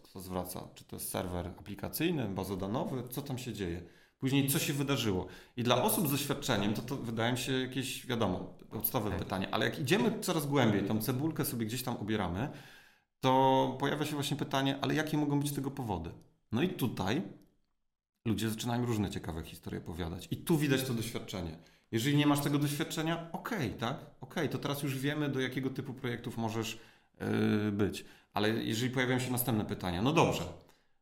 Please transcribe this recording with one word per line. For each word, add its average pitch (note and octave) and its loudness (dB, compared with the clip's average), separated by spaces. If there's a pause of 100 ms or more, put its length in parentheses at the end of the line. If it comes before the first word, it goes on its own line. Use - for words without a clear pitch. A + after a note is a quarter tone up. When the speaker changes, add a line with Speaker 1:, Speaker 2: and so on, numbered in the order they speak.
Speaker 1:
kto - -18
zwraca? F2+ -6
Czy - -20
to - -14
jest - -8
serwer F2+ -2
aplikacyjny, B2 -2
bazodanowy? G2+ -2
Co C#3+ -6
tam C3 -6
się A#2+ -8
dzieje? F2 -4 (380)
Później C#3 4
co D#3 2
się D#3 0
wydarzyło? A#2 0 (300)
I B2 0
dla B2+ 4
osób G#3 2
z C3+ 0
doświadczeniem A2+ 0
to, A#2 -2
to C#3 -4
wydaje A#2 0
mi B2 2
się C3+ -2
jakieś, C3 -2
wiadomo, G#2 2 (300)
podstawowe G#2+ 0
Speaker 2:
Tak. F2 0
Speaker 1:
pytanie, F#2+ -2
ale A2 2
jak A#2+ -2
idziemy F#3+ 4
coraz E3 0
głębiej, A#2 4
tą A2 2
cebulkę C3+ 0
sobie A#2 -2
gdzieś B2 -4
tam A#2+ -2
obieramy, G2+ 0 (720)
to C3 6
pojawia D3 0
się D3+ -4
właśnie C#3 0
pytanie, C#3 0
ale C3+ 2
jakie D#3 0
mogą C#3+ 2
być C#3+ 0
tego C3+ -4
powody? F#2 -4 (400)
No A2+ 0
i F#3 2
tutaj B2 0 (1040)
ludzie A2 0
zaczynają A#2+ -2
różne G#2 0
ciekawe E2+ -6
historie - -10
opowiadać. F2 -8
I - -2
tu E3+ 4
widać C3+ 4
to B2+ -2
doświadczenie. G2 -6 (340)
Jeżeli C#3 2
nie D3 6
masz C#3+ 6
tego C#3+ 2
doświadczenia, D#3+ -2
okej, F3+ -4
tak? B2 -2 (240)
Okej, C3+ -2
to C3 -2
teraz C#3 -4
już C3+ -2
wiemy, D3 0
do C3 0
jakiego C3 -2
typu C3 -6
projektów A#2+ -6
możesz, A2+ -2 (400)
yy, G#2+ 4
być. G2+ 0 (280)
Ale G#2 2
jeżeli A#2 0
pojawiają B2+ 2
się B2+ -2
następne A#2 2
pytania, F2+ -2
no G2 4
dobrze, E2+ 4 (580)